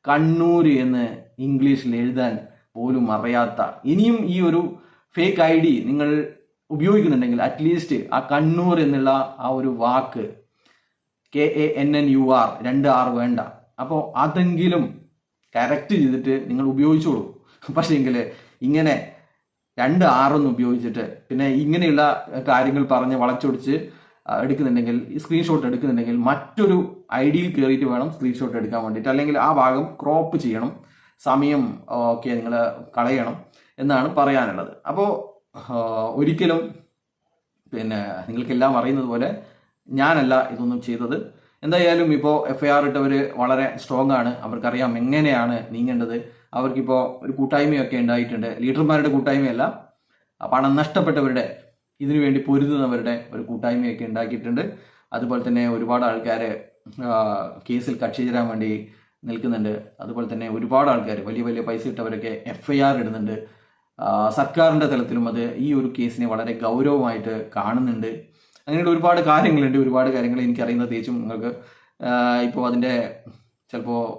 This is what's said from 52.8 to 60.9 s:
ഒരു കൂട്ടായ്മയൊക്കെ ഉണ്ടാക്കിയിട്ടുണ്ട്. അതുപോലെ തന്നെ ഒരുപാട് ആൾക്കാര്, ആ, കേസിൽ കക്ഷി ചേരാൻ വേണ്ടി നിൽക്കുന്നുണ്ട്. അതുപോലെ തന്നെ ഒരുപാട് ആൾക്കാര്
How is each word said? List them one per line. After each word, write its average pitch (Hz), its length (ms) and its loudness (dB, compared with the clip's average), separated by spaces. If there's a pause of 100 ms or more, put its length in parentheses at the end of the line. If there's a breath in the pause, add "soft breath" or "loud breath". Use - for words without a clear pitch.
ഒരു 107 100 -10
കൂട്ടായ്മയൊക്കെ 117 640 -2
ഉണ്ടാക്കിയിട്ടുണ്ട്. 117 720 -4 (360 loud breath)
അതുപോലെ 123 340 -4
തന്നെ 120 220 2
ഒരുപാട് 120 360 0
ആൾക്കാര്, 113 600 -2 (380)
ആ, 120 100 -2 (560)
കേസിൽ 120 280 -4
കക്ഷി 123 280 -4
ചേരാൻ 120 220 0
വേണ്ടി 110 400 -4 (360 soft breath)
നിൽക്കുന്നുണ്ട്. 113 760 -4
അതുപോലെ 113 340 -8
തന്നെ 113 160 -8
ഒരുപാട് 123 400 2
ആൾക്കാര് 107 340 -2